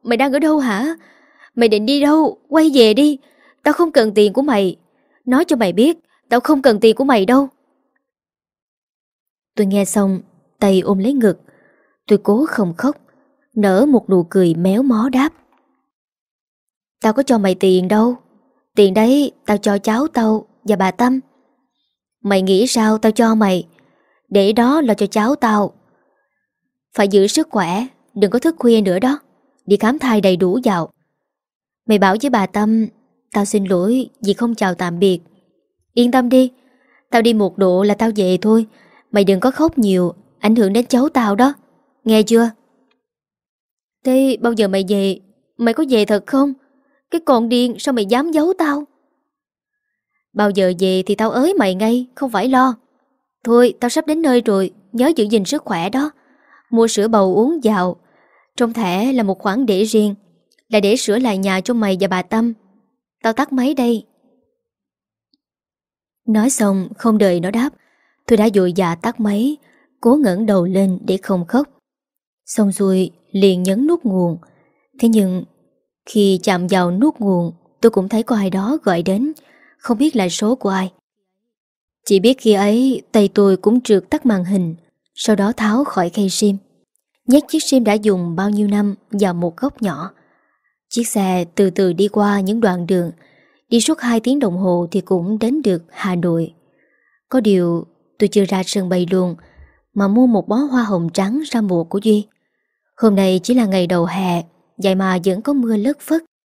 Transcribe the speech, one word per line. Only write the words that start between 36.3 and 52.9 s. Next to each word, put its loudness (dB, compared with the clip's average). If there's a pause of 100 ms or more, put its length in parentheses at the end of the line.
tao 2
đi 2
một -2
độ 2
là 2
tao -2
về 0
thôi. 2 (460)
Mày 2
đừng 2
có 0
khóc -2
nhiều, 0 (260)
ảnh 2
hưởng 2
đến 0
cháu 0
tao 0
đó. 2 (500)
Nghe 4
chưa?" 2 (1600)
"Thế 2
bao 0
giờ 0
mày -2
về? -2 (380)
Mày 0
có -2
về 2
thật 0
không? 0 (580)
Cái -4
con 2
điên, 0
sao -4
mày -2
dám -2
giấu 0
tao?" -2 (1500)
"Bao 0
giờ 0
về 0
thì -2
tao -2
ới 0
mày 0
ngay, -2
không -6
phải -2
lo. 2 (680)